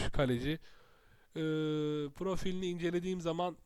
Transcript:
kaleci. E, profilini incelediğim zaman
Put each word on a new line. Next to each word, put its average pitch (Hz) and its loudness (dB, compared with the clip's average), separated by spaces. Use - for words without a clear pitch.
kaleci. 127 4
E, 160 -2
profilini 185 0
incelediğim 175 0
zaman 170 -2